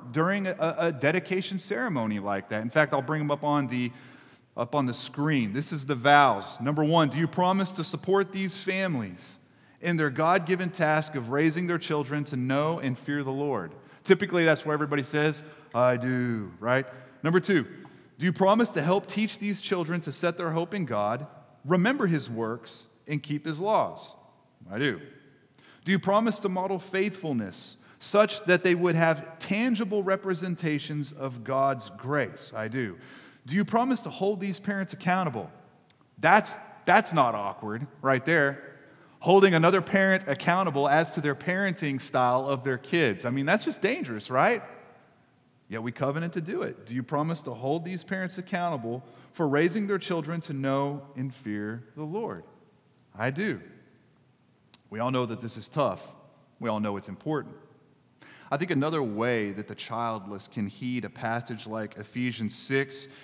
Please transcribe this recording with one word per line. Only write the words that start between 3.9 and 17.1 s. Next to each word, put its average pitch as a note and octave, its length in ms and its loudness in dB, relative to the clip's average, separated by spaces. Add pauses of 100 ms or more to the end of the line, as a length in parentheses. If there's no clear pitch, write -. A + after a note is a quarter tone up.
up B2 200 -4
on C#3 100 2
the B2 80 -2
screen. C#3+ 580 0
This C#3+ 200 -4
is D3 120 -6
the C#3 120 -2
vows. B2+ 680 6
Number D3 220 0
one, D#3 260 4
do B2+ 80 -4
you D#3+ 100 2
promise F#3 440 2
to E3 120 -6
support F#3+ 480 0
these F#3+ 240 -4
families D#3+ 840 -4 (420)
in E3+ 160 0
their D3+ 140 2
God-given F3 580 2
task D#3 460 2
of A#2 160 -4
raising D#3+ 340 2
their E3+ 140 0
children D3 460 -2
to C#3+ 120 -6
know C#3 400 0
and B2+ 180 -2
fear C#3+ 280 -4
the C3+ 80 -4
Lord? C3+ 420 -2 (300)
Typically, F3+ 420 4
that's D#3 180 4
where D3+ 100 0
everybody D3 280 0
says, D3+ 420 0 (300)
"I B2 220 4
do," A#2+ 640 -2
right? B2+ 260 2 (380)